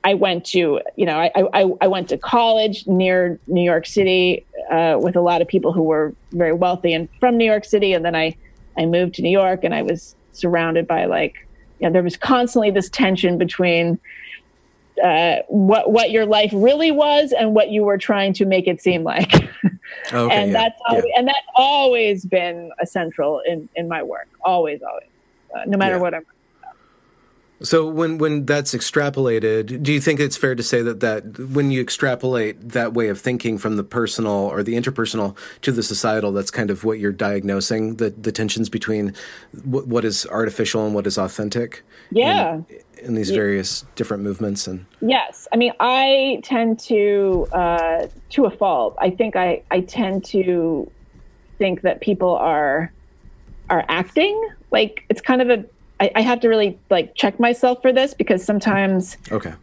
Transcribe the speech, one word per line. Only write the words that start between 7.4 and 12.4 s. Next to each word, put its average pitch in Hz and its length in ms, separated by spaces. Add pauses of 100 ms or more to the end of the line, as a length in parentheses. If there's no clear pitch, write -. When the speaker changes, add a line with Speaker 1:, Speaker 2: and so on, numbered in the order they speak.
Speaker 1:
York 214 220
City. 202 260
And 170 100
then 170 140
I, 160 180 (440)
I 156 80
moved 175 300
to 165 60
New 170 80
York 190 320
and 165 120
I 151 80
was 165 320 (180)
surrounded 165 540
by, - 180
like, 156 420 (340)
you - 60
know, 165 60
there 180 100
was 175 140
constantly 247 540